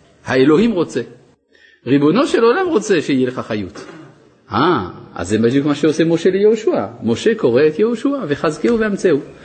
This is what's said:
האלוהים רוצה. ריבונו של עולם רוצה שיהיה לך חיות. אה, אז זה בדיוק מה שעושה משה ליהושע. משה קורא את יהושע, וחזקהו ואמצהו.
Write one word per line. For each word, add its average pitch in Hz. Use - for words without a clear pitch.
האלוהים 151
רוצה. 156
ריבונו 151
של 247
עולם 359
רוצה 202
שיהיה 127
לך 123
חיות. 104
אה, 120
אז 87
זה 104
בדיוק 135
מה 147
שעושה 156
משה 165
ליהושע. 214
משה 117
קורא 139
את 156
יהושע, 233
וחזקהו 165
ואמצהו. 196